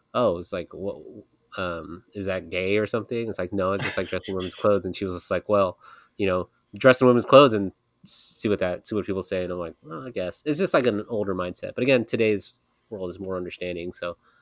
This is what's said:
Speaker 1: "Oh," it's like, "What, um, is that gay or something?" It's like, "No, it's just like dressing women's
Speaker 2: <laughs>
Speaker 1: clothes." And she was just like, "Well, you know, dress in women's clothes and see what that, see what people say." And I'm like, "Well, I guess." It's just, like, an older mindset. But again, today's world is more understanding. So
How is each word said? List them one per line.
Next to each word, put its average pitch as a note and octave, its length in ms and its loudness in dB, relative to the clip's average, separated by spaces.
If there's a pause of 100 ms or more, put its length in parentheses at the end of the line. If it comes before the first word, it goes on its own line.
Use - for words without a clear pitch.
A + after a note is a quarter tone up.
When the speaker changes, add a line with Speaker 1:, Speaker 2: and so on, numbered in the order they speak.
(140)
Speaker 1:
"Oh," A2+ 240 2
it's F2+ 140 -12
like, F2+ 220 -6
"What, F2 280 -8 (540)
um, E2+ 480 -6 (100)
is G2 120 -6
that F#2 240 -4
gay F#2 280 0
or G#2+ 80 2
something?" A#2 420 -4
It's G2+ 100 -6
like, F#2 140 -4
"No, F#2+ 200 0
it's G2 120 -2
just - 120 -6
like F#2+ 120 -2
dressing F#2+ 260 -6
women's F#2 200 -4
Speaker 2:
<laughs> - 20 -18
Speaker 1:
clothes." G#2 280 2
And F#2 100 -4
she - 120 -6
was F2+ 80 -4
just - 160 -8
like, F#2 180 -2
"Well, G2 300 2 (400)
you G#2 80 0
know, F2+ 240 0 (260)
dress C3 240 8
in B2+ 60 8
women's A#2+ 200 6
clothes C3+ 280 10
and G2 180 0 (320)
see - 440 -6
what G2+ 120 2
that, F2+ 260 -4
see - 80 -6
what G2 120 -2
people F#2+ 160 -2
say." F#2 220 -4
And F2+ 80 -6
I'm F2+ 60 -6
like, E2+ 240 -8
"Well, D3+ 240 -12
I B2+ 40 -14
guess." F#2 360 -6
It's D3+ 120 -2
just, F#3 160 0
like, B2 120 2
an G#2 220 0
older G#2 260 -2
mindset. F2+ 400 -6
But A#2+ 80 -4
again, B2+ 220 4
today's G#2+ 500 0 (360)
world F#2+ 200 -8
is F#2 100 -12
more F#2+ 160 -6
understanding. F2+ 580 -6
So F2 220 -8 (240)